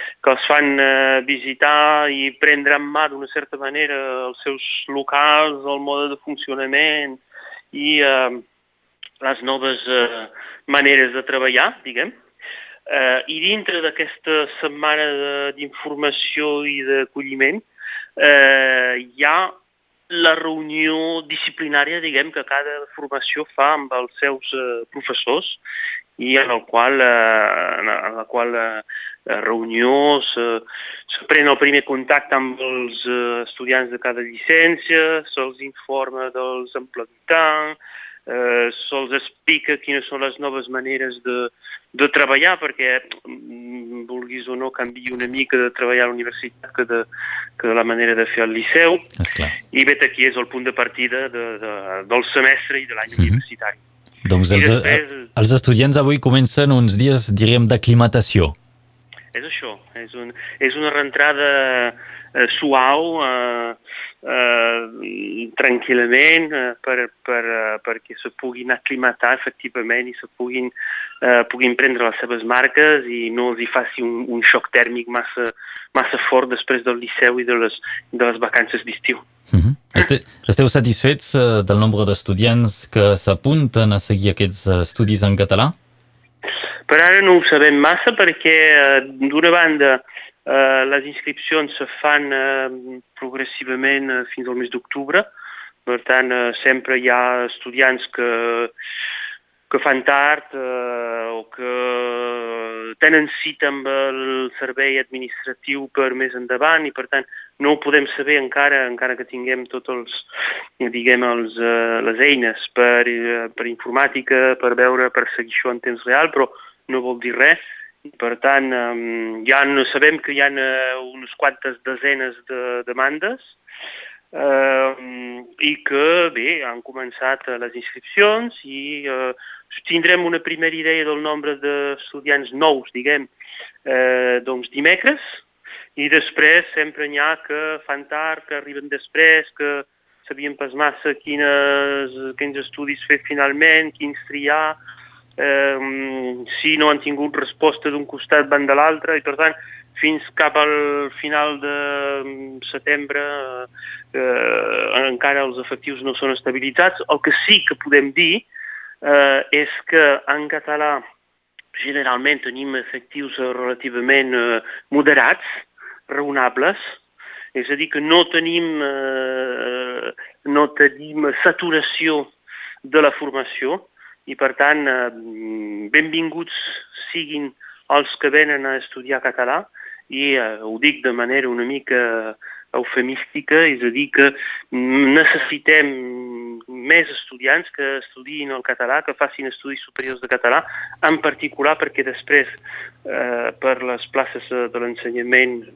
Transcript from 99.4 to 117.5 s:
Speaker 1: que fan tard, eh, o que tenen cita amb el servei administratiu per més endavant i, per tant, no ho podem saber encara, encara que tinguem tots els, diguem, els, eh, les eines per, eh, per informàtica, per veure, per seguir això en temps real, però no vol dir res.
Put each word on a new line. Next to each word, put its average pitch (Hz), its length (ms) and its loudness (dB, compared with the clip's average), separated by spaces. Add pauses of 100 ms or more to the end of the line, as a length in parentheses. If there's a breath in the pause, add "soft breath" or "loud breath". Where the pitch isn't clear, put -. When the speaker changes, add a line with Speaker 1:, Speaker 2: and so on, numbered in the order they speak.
Speaker 1:
que 131 80 0
fan 131 240 2
tard, 147 480 2
eh, 120 800 -6
o 113 240 -10
que 120 1400 -4
tenen 156 300 6 (120)
cita 151 280 -2
amb 139 180 -6
el 131 720 -2
servei 135 400 -2
administratiu 131 920 -8
per 131 200 2
més 127 220 -4
endavant 135 500 0
i, 135 60 -4
per 123 160 -10
tant, 135 160 -2 (360 loud breath)
no 143 120 2
ho 151 80 2
podem 143 260 4 (120)
saber 147 180 0
encara, 139 520 2
encara 123 280 -4
que 127 80 -12
tinguem 127 440 -6
tots 123 200 -10
els, 120 240 -8 (680 loud breath)
diguem, 123 460 2
els, 117 320 -2
eh, 117 480 0
les 113 160 0
eines 127 400 4 (140)
per, 120 340 4
eh, 117 480 -2
per 123 100 -6
informàtica, 131 920 0
per 123 160 0
veure, 127 340 4
per 120 280 -2
seguir 117 180 -8
això 127 160 -2
en 120 80 -8
temps 117 240 -8
real, 143 280 2
però 135 180 0 (400 loud breath)
no 131 100 -2
vol 123 220 -6
dir 120 160 -6
res. 143 220 4 (440 loud breath)